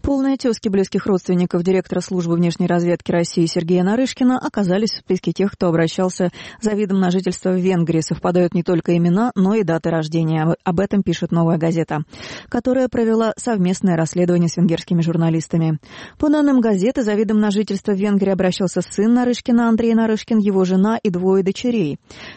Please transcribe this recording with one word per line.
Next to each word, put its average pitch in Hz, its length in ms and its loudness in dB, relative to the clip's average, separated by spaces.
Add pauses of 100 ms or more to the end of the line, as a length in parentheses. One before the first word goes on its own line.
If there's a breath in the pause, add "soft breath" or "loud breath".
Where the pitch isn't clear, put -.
Полные 269 380 0
тёзки 226 300 -2
близких 190 380 0
родственников 180 580 0
директора 185 360 0
службы 170 360 -2
внешней 175 320 0
разведки 175 420 0
России 170 340 0
Сергея 180 380 0
Нарышкина 247 560 0
оказались 202 540 -2
в - 60 -10
списке 180 340 -2
тех, 196 200 -2
кто - 140 -2
обращался 175 640 0 (320 loud breath)
за 214 80 0
видом 196 300 0
на 185 100 2
жительство 185 400 -2
в 185 60 0
Венгрии. 170 440 0
Совпадают 175 540 0
не 170 80 0
только 175 340 0
имена, 175 380 2
но 190 200 2
и 220 100 2
даты 165 260 -2
рождения. 160 540 -2
Об, 165 100 2 (100)
об 180 160 -2
этом 196 220 0
пишет 170 300 -4
«Новая 165 260 2
газета», 156 460 -2 (440 loud breath)
которая 254 400 0
провела 226 480 0
совместное 190 600 0
расследование 175 520 2
с - 80 -6
венгерскими 165 460 0
журналистами. 165 760 0 (380 loud breath)
По 302 140 0
данным 285 300 4
газеты, 226 420 0
за 208 120 0
видом 214 260 2
на 214 100 2
жительство 202 420 -2
в 190 60 0
Венгрии 196 320 2
обращался 185 500 0
сын 214 320 0
Нарышкина 240 560 2
Андрей 226 260 2
Нарышкин, 220 440 0
его 196 260 2
жена 190 380 2
и 208 80 0
двое 185 320 2
дочерей. 196 560 -2 (380 loud breath)